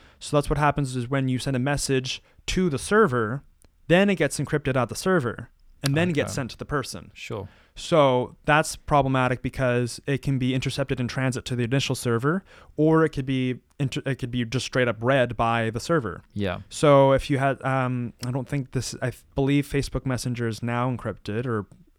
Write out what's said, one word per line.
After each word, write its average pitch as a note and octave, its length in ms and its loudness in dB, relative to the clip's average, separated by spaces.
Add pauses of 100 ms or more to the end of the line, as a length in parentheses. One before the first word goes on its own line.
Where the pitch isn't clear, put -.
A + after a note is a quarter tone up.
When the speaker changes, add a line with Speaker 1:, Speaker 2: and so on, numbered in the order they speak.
(180)
Speaker 1:
So - 180 -4
that's C#3+ 120 2
what D3 100 0
happens C#3+ 380 0
is A#2 140 -4
when C3+ 180 0
you B2+ 100 0
send C3+ 180 -2
a B2 40 0
message C3+ 600 -2 (240)
to F#3 240 2
the C3+ 80 -2
server, C3+ 640 2 (460)
then F#3 200 6
it G3 60 4
gets D3+ 260 0
encrypted C#3 340 -2
at B2 140 2
the - 60 -8
server B2+ 560 -2 (320)
and C#3 140 0
then F3 160 2
gets C#3 180 0
Speaker 2:
Okay. - 60 -6
Speaker 1:
sent B2 160 -6
to - 40 -16
the - 80 -12
person. A#2+ 480 -6
Speaker 2:
Sure. G2+ 360 -10 (260)
Speaker 1:
So C3+ 680 2
that's D#3 320 2
problematic C3 640 0
because B2 640 -2
it C#3 160 -2
can C3+ 160 0
be B2+ 160 0
intercepted C3 460 -2
in A#2+ 80 -2
transit B2+ 380 -2
to B2 100 -4
the A#2+ 80 0
initial C3+ 300 0
server, C3 500 0 (320)
or D#3+ 280 6
it D3+ 60 2
could C#3 160 -6
be B2+ 340 -2 (180)
inter-, C#3+ 280 -2
it C3+ 100 -2
could A#2+ 140 -8
be B2 140 -2
just A#2 220 -4
straight B2+ 220 0
up A2 120 -2
read B2 360 2
by A#2 340 0
the A2+ 100 -6
server. A#2 420 -2 (100)
Speaker 2:
Yeah. G2 360 -4
Speaker 1:
So C#3 440 6
if C3 160 2
you C#3 100 2
had, C3+ 260 0
um, B2+ 480 -2 (120)
I B2 60 -4
don't B2+ 180 -4
think C#3+ 220 -4
this, - 320 -6
I B2+ 80 -2
th-, - 140 -16 (100)
believe C#3 320 2
Facebook - 400 -4
Messenger A#2+ 420 -2
is G#2+ 140 -6
now A#2+ 280 -2
encrypted A2 540 -6
or A2 220 -4 (320)